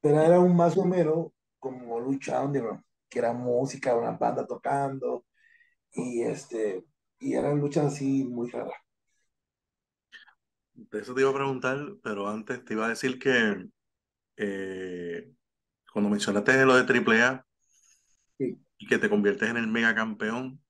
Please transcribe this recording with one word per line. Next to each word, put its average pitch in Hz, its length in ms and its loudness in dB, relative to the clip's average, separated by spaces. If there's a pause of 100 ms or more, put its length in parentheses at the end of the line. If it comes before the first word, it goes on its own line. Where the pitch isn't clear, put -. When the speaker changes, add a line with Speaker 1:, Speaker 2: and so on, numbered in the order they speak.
Speaker 1:
Pero 151 200 4
era 170 200 8
un 180 160 6
más 170 220 4
o 185 60 0
menos 165 440 0 (300)
como 120 420 -8
lucha 131 420 -4
underground, 131 400 -4 (260)
que - 100 -6
era 117 140 0
música, 123 640 -2
una 117 180 0
banda 120 340 -2
tocando, 135 800 -4 (680)
y 123 300 -6
este, 107 640 -4 (340)
y 131 160 -4
eran 143 260 0
luchas 143 320 0
así 135 320 0
muy 120 240 -6
raras. - 320 -10 (1900)
Speaker 2:
De 107 280 -10
eso 110 120 -12
te 131 100 2
iba 135 80 6
a 135 40 0
preguntar, 135 420 -2 (260)
pero 101 260 -4
antes 113 360 -8
te 113 100 -6
iba 110 120 0
a 113 40 0
decir 127 280 -4
que, 110 500 2 (680)
eh, 92 960 -8 (580)
cuando 104 160 0
mencionaste 104 560 2
lo 127 120 8
de 127 80 6
triple 113 380 4
A 131 220 0 (960)
Speaker 1:
Sí. - 180 -4 (220)
Speaker 2:
y - 80 -18
que 117 120 2
te 107 120 0
conviertes 104 400 2
en 120 60 -4
el 117 100 -2
mega 113 260 2
campeón 113 760 -4